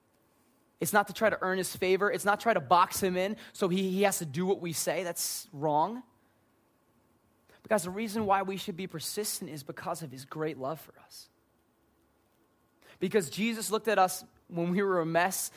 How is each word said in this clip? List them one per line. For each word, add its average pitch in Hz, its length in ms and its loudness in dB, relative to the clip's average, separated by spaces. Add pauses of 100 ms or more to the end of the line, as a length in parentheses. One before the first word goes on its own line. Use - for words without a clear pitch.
(800)
It's 175 120 -2
not 202 140 4
to 190 60 -14
try 214 180 2
to 170 100 -2
earn 185 160 0
his 180 180 -4
favor. 190 360 2
It's 185 140 -2
not 202 160 4
try 226 120 2
to 175 80 2
box 175 400 4
him 185 160 2
in 196 200 0 (160)
so 196 160 0
he, 190 220 2
he 190 120 2
has 196 160 4
to 170 80 -4
do 156 180 -2
what 190 160 0
we 170 120 -6
say. 170 320 -2
That's - 480 -6
wrong. 156 500 0 (1600)
But - 80 -12
guys, 208 140 4
the 180 60 -6
reason 214 360 -2
why 196 160 4
we 190 140 -4
should 180 200 -8
be 185 120 -6
persistent 196 600 -6
is 147 120 -10
because 165 400 -8
of 143 80 -10
his 131 140 -14
great 156 340 -6
love 143 220 -6
for - 140 -20 (100)
us. - 240 -20 (1700)
Because 185 320 0
Jesus 220 400 -2
looked 214 160 -2
at 202 140 4
us 180 240 2 (240)
when 175 240 -2
we 202 100 2
were 185 180 2
a 160 60 0
mess 175 500 0